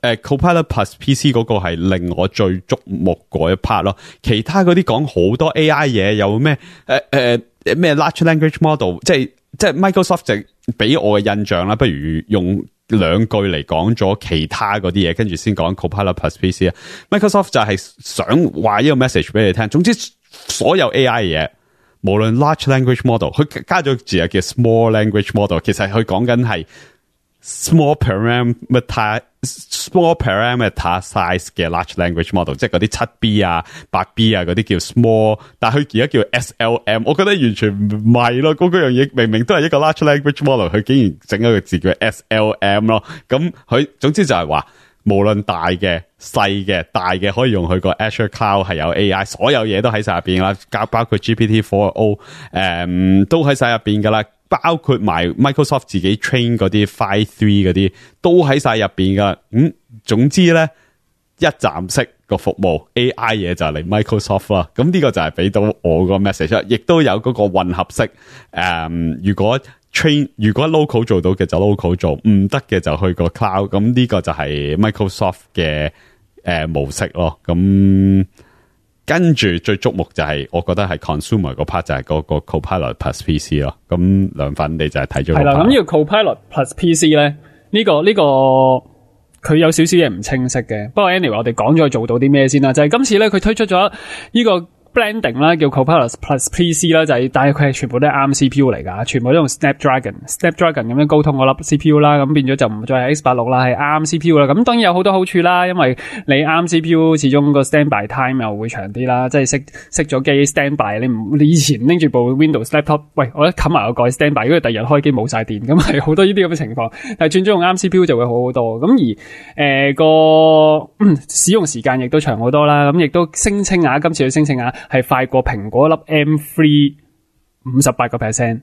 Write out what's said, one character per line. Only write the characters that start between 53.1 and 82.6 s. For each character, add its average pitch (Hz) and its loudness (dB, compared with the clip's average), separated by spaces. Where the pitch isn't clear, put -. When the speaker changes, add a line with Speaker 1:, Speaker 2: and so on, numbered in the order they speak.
Speaker 1:
都 165 0
喺 139 2
晒 123 0
入 113 0
邊 104 -2
㗎 107 0
啦。 107 0
包 165 -2
括 135 0
埋 87 -2
Microsoft 139 0
自 98 -4
己 95 0
train 120 -2
嗰 98 0
啲 104 2
Phi 104 -2
three 101 2
嗰 90 2
啲 95 0
都 175 2
喺 139 2
晒 113 0
入 107 0
邊 95 0
㗎。 98 0
嗯， 139 2
總 123 2
之 175 4
呢， 160 2
一 165 0
站 85 -4
式 120 -2
個 98 -2
服 - -4
務 82 0
，A 123 0
I 113 -2
嘢 90 -4
就 82 -4
嚟 76 -4
Microsoft 104 -2
啦。 90 0
咁 127 0
呢 185 2
個 135 2
就 90 -2
係 78 -2
俾 95 0
到 101 0
我 87 2
個 95 0
message 98 -2
啦， - 0
亦 113 0
都 165 2
有 113 2
嗰 123 -4
個 104 0
混 90 -2
合 92 -2
式。 - -2
誒， 82 -4
如 98 0
果 110 0
train， 147 0
如 107 2
果 139 0
local 151 0
做 98 0
到 90 0
嘅 95 -2
就 85 -2
local 92 0
做， 85 -2
唔 98 2
得 135 -2
嘅 98 0
就 80 -2
去 92 -2
個 87 -2
cloud。 98 -2
咁 98 0
呢 123 2
個 101 -2
就 82 -6
係 73 -4
Microsoft 101 -2
嘅， 76 -2
誒， 82 -2
模 71 -4
式 - -6
咯。 82 -4
咁 98 2
跟 165 2
住 92 0
最 101 -2
矚 - -2
目 85 -4
就 78 -2
係， 73 -4
我 85 -2
覺 87 -2
得 98 -2
係 82 -4
consumer 78 -4
嗰 73 -6
part 85 -4
就 76 -4
係 65 -4
嗰 78 -2
個 76 -4
Copilot 76 -4